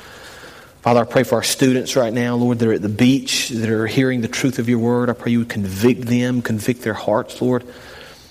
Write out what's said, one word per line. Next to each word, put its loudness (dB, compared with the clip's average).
Father, 4
I 2
pray 2
for 0
our 0
students 0
right 2
now, -2
Lord, 0
that 2
are 4
at 0
the -2
beach, 2
that -4
are 0
hearing 0
the -2
truth -2
of -2
your 2
word. 2
I 0
pray -4
you 4
would -2
convict 0
them, 0
convict -4
their -2
hearts, -2
Lord. 0